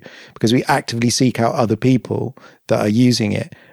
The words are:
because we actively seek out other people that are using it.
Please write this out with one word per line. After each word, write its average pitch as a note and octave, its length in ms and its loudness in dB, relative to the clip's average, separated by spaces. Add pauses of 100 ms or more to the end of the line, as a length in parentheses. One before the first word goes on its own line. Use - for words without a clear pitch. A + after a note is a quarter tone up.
(340)
because A2+ 200 0
we B2+ 100 2
actively A#2+ 480 -2
seek B2+ 280 0
out A#2 140 0
other A2+ 220 0
people - 600 -2 (320)
that A2+ 120 0
are G#2+ 100 0
using A#2 420 2
it. G#2+ 220 -6 (200)